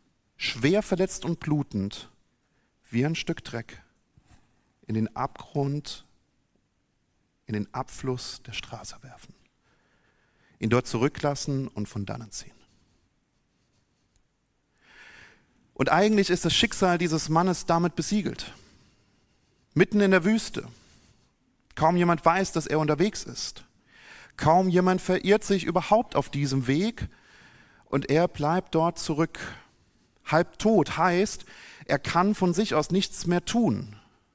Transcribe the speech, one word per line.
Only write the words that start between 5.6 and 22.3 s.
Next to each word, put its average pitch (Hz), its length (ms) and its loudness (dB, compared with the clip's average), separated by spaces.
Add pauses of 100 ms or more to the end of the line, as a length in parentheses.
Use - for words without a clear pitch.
in 107 80 -6
den 104 200 -6
Abfluss - 720 -8
der 117 60 -14
Straße - 500 -14
werfen. - 320 -20 (1300)
Ihn 110 100 -2
dort 120 160 2
zurücklassen 139 800 -2
und 104 220 -8
von 101 180 -8
dannen 110 240 -10
ziehen. - 220 -14 (3250)
Und - 160 0
eigentlich 202 400 4
ist 175 140 0
das 165 100 2
Schicksal 185 440 2
dieses 160 300 0
Mannes 170 380 2
damit 170 300 2
besiegelt. - 560 -4 (1200)
Mitten 180 260 4
in 196 120 4
der 175 120 4
Wüste. 214 440 0 (1080)
Kaum 160 220 2
jemand 175 280 2
weiß, 175 280 4